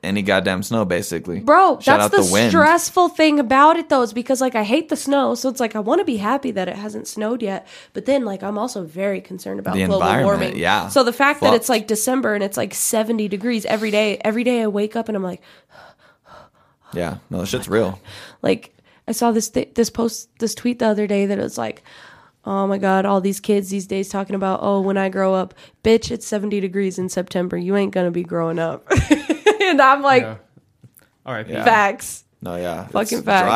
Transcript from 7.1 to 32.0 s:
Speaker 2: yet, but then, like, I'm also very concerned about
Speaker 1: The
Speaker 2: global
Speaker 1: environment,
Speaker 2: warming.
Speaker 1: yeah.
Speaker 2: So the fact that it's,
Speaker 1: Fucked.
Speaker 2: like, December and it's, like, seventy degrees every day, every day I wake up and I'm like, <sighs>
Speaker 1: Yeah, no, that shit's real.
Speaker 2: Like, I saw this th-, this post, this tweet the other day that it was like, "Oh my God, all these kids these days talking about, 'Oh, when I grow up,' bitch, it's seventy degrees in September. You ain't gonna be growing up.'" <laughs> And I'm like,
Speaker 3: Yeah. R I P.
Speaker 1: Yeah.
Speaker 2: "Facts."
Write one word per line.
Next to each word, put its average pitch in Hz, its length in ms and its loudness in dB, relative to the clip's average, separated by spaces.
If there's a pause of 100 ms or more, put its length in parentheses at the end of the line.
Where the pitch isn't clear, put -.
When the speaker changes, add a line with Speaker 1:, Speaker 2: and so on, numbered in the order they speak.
Speaker 2:
yet, 190 240 -6 (260)
but - 140 -8
then, 269 180 2
like, 196 180 -6
I'm 202 140 -6
also 214 260 -6
very 185 380 -4
concerned - 400 -10
about 196 140 -4
Speaker 1:
The 95 100 0
Speaker 2:
global 196 160 2
Speaker 1:
environment, 107 400 2
Speaker 2:
warming. - 160 -4
Speaker 1:
yeah. 87 320 2
Speaker 2:
So 269 160 2
the 233 80 0
fact 285 300 0
that - 100 4
it's, 233 140 2
Speaker 1:
Fucked. 226 140 0
Speaker 2:
like, 214 60 -10
December 233 480 -2
and 202 80 -2
it's, 196 140 -4
like, 196 160 -4
seventy 220 560 -2
degrees 208 380 -2
every 214 240 -2
day, 208 340 0
every 220 180 0
day 240 200 0
I 214 60 0
wake 208 280 -2
up 226 140 -4
and 208 60 -4
I'm 190 60 -4
like, 180 200 -8 (280)
<sighs> - 1200 -20
Speaker 1:
Yeah, 85 240 -4 (100)
no, 92 120 -6
that 92 60 -4
shit's - 220 -6
real. 95 320 0 (400)
Speaker 2:
Like, - 320 -2 (360)
I 240 40 -6
saw 233 200 0
this 220 180 -2
th-, - 240 -4
this 226 160 0
post, 233 400 -6 (100)
this 220 140 -4
tweet 240 240 -4
the 240 80 0
other 208 200 0
day 202 200 0
that 196 120 -2
it 202 40 -2
was - 140 -6
like, - 280 -8 (600)
"Oh 196 220 -2
my 196 100 0
God, 190 300 2
all 196 140 2
these 190 180 -2
kids 202 320 0
these 196 160 -4
days 196 220 -4
talking 196 260 -6
about, 190 300 -2
'Oh, 202 160 2
when 196 160 0
I 196 140 0
grow 190 240 0
up,' 185 200 -2 (300)
bitch, 220 260 4
it's 233 160 -6
seventy 208 320 -4
degrees 190 400 -2
in 185 100 -4
September. 180 480 -4
You 180 200 -2
ain't 196 180 0
gonna 180 160 0
be 175 140 -4
growing 170 340 -4
up.'" 165 320 -4
<laughs> 359 720 2
And 349 200 4
I'm 269 220 6
like, 269 220 4
Speaker 3:
Yeah. 110 120 -10 (880)
R 127 140 -8
I 110 60 -8
P. - 80 -12
Speaker 1:
Yeah. - 120 -6
Speaker 2:
"Facts." 208 600 0 (180)